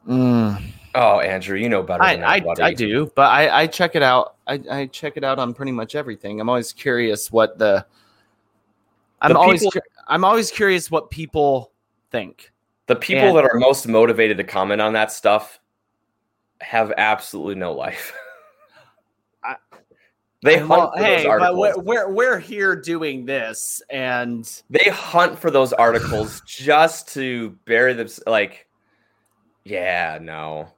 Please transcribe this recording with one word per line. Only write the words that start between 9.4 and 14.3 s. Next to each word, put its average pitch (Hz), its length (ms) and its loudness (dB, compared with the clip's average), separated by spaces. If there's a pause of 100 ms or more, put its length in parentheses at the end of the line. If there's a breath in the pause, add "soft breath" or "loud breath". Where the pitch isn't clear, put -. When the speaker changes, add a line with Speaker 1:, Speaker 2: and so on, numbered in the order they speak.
Speaker 2:
people 196 100 0
Speaker 1:
cu-, 185 80 -4 (260)
I'm 170 180 0
always 214 280 2
curious 185 400 -2
what 156 180 -4
people 143 640 -2 (400)
think. - 400 -10 (340)
Speaker 2:
The 120 100 2
people - 320 0
Speaker 1:
And 175 80 6
Speaker 2:
that 147 80 6
are 117 140 2
most 131 280 2
motivated 113 520 4